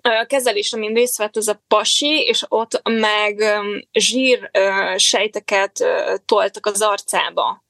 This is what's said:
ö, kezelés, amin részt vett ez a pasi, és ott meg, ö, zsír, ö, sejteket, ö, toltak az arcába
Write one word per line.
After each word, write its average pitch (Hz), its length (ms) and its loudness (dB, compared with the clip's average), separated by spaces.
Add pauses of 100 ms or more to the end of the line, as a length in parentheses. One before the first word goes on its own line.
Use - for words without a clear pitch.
ö, 226 260 0
kezelés, 240 460 -2
amin 220 200 -6
részt 240 240 0
vett 214 200 -4
ez 214 100 -2
a 208 200 -4
pasi, 214 580 2
és - 220 0
ott - 420 -2
meg, 214 500 0
ö, 208 380 0 (140)
zsír, 233 600 2
ö, 190 440 2
sejteket, 208 840 0
ö, 175 340 0 (100)
toltak 202 400 0
az 208 160 -2
arcába 180 880 -2